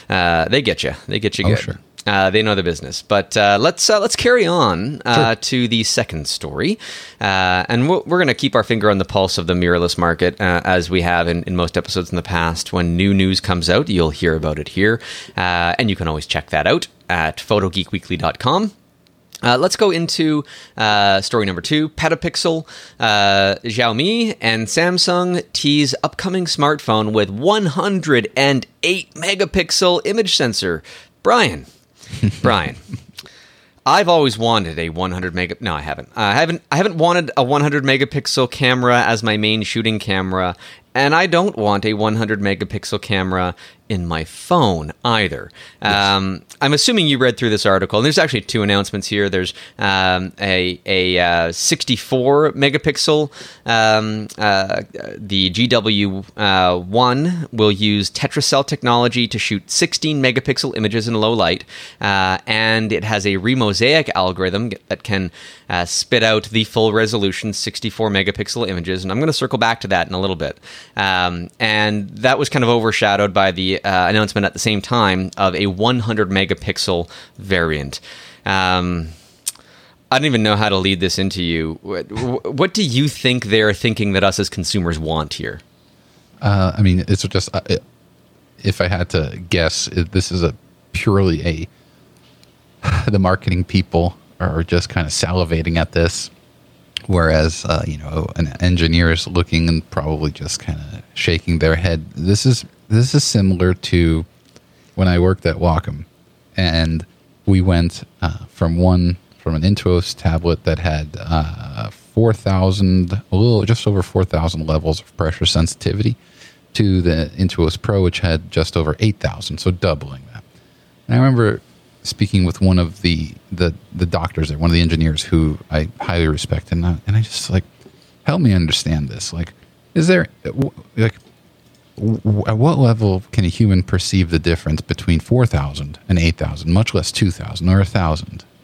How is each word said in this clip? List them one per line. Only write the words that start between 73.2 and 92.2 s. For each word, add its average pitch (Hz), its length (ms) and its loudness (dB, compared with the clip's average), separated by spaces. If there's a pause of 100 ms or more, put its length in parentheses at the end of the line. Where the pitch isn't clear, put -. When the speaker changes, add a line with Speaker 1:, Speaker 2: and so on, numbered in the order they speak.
Speaker 1:
by 95 180 4
the, 92 340 -2
uh, 92 240 2
announcement 107 340 0
at 90 100 0
the - 60 -12
same 107 220 0
time 95 560 0
of 95 160 2
a 101 140 0
one 110 320 0
hundred 107 320 0
megapixel 95 760 -2 (300)
variant. 82 640 -2 (440)
Um, 90 640 0 (1000)
I 131 60 4
don't 143 80 0
even 123 160 2
know 107 140 2
how 104 140 2
to 98 80 2
lead 95 220 0
this 92 200 0
into 95 240 -2
you. 80 400 -2
What, 92 240 -8
wh-, 120 380 -4
what 175 280 -2
do 220 100 -2
you 135 240 0
think 127 380 -2
they're 107 280 4
thinking 104 400 -2
that 95 100 2
us 98 160 2
as 98 100 -2
consumers 85 480 -2
want 78 380 -4
here? 58 240 -10 (800)
Speaker 2:
Uh, 98 340 2
I 107 60 0
mean, 92 260 4
it's 98 200 0
just, - 260 -4
uh, 95 160 -2
it, - 140 -2 (800)
if 98 180 0
I 90 60 0
had 90 220 -2
to 78 300 -2 (100)
guess, 82 400 0
it, 85 240 -2
this 92 180 0
is 90 120 -2
a 85 120 0 (380)
purely 98 520 0
a, 80 220 -4 (1400)